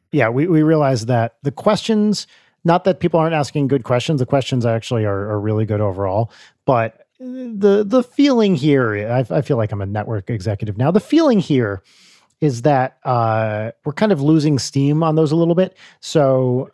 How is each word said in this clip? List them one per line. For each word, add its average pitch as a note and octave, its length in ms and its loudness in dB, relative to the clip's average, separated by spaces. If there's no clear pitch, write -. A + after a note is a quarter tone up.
Yeah, B2+ 160 2
we, C3 200 0
we D#3+ 140 4
realize C#3+ 440 2
that A#2 380 -2
the C#3+ 100 -4
questions, G#3+ 720 0
not E3+ 180 2
that F#3 160 0
people E3 220 0
aren't E3 120 0
asking C#3+ 360 -2
good C3+ 160 0
questions, B2+ 340 0
the B2 60 0
questions B2+ 400 -2
actually A2+ 400 -2
are, G2+ 260 -4
are G#2+ 80 -2
really G#2+ 260 0
good G#2 140 -2
overall, G2 540 -2
but A#2 400 0
the, A3+ 640 0
the A#3+ 160 2
feeling A#3+ 540 2
here, A#2+ 560 0
I, B2 140 0
I D3 40 0
feel C3+ 160 -2
like G#2+ 160 -2
I'm G2+ 80 -6
a F#2+ 40 -6
network G#2 440 -6
executive G#2 480 -6
now. C3 120 2
The G3 120 2
feeling D4 400 2
here A2 420 -2
is B2+ 220 -2
that, C3 420 0
uh, A2 680 -2
we're D3+ 80 -6
kind G#3 220 0
of C#3 80 -2
losing D3+ 360 2
steam C#3+ 460 0
on D#3 120 0
those D#3 180 2
a - 20 0
little E3+ 200 2
bit. F#3 200 -2
So C3 760 0